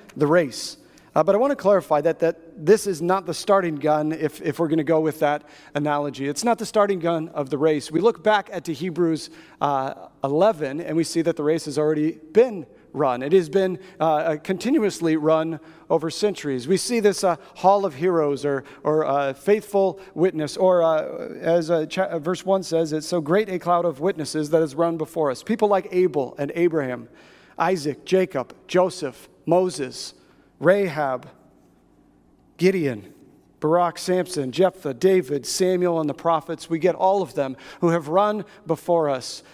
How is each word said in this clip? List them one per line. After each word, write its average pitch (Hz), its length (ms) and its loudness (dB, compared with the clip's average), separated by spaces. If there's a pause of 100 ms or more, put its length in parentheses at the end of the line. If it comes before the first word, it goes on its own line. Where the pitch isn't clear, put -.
(160)
the 147 120 2
race. 156 500 0 (380)
Uh, 156 80 4
but 165 100 2
I 202 60 4
want 262 100 2
to 285 60 -2
clarify 185 460 2
that, 160 180 0
that - 440 -4
this 196 220 4
is 180 160 -4
not 180 240 0
the 170 80 -6
starting 175 440 2
gun 151 340 0
if, 156 320 -4
if 143 160 -2
we're 170 80 0
gonna 156 160 0
go 156 160 2
with 156 220 -2
that 147 240 0 (280)
analogy. 147 540 -2
It's 147 160 -4
not 226 160 0
the 220 60 -8
starting 202 340 0
gun 165 300 -2
of 139 200 -6
the 143 80 -2
race. 151 320 0
We 156 120 -2
look 202 220 0
back 208 300 0
at 175 120 -8
to 170 80 -6
Hebrews, 160 580 -4 (280)
uh, 139 500 -2 (140)
eleven, 151 560 0
and 156 160 -6
we 165 80 2
see 165 200 -2
that 160 120 0
the - 60 -4
race 151 240 0
has 143 140 -4
already 156 400 0 (140)
been 214 340 2 (260)
run. 127 300 0
It 147 100 0
has 180 160 4
been, 185 300 0 (200)
uh, 156 40 -2
uh, 156 340 0
continuously 185 800 0
run 160 420 0 (300)
over 160 220 0
centuries. 143 560 -4
We 190 100 2
see 240 220 -2
this, 202 240 2
uh, 175 140 2 (180)
hall 196 280 4
of 170 120 -4
heroes 151 500 0
or, 139 180 -2 (200)
or, 156 200 2
uh, 139 300 0
faithful 196 640 0 (140)
witness, 156 420 0
or, 185 280 4
uh, 160 460 0 (120)
as, 165 300 2
uh, 160 160 2
cha-, 185 240 -2
uh, 170 80 -4
verse 170 260 -4
one 190 160 2
says, 165 320 -2
"It's 156 140 -4
so 180 140 -2
great 190 280 0
a 180 80 -4
cloud 175 280 0
of 143 160 -4
witnesses 156 500 -4
that 160 100 4
has 143 140 -2
run 165 220 0
before 151 340 -2
us." 123 100 -8
People 214 260 0
like 196 220 0
Abel 160 480 0
and 143 160 -4
Abraham, 143 560 -2 (480)
Isaac, 156 480 -2
Jacob, 180 480 0 (140)
Joseph, 175 640 -2 (180)
Moses, 160 640 0 (460)
Rahab, 151 680 0 (1300)
Gideon, 156 560 -2 (460)
Barak, 170 400 0
Samson, 175 520 -2
Jephthah, 156 440 0
David, 160 500 0
Samuel, 180 560 0
and 151 80 -2
the 135 60 -4
prophets. 165 520 -4
We 165 120 -4
get 165 160 2
all 190 260 2
of 147 140 -8
them 131 200 -4 (240)
who 175 100 4
have 165 180 0
run 202 360 2 (220)
before 160 420 0
us. 131 360 -6 (100)